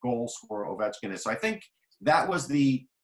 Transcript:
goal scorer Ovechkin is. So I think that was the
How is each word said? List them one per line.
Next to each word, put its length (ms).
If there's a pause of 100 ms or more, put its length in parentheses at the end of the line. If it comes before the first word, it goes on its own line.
goal 240
scorer 380
Ovechkin 480
is. 100
So 80
I 40
think 280 (380)
that 260
was 220
the 360 (180)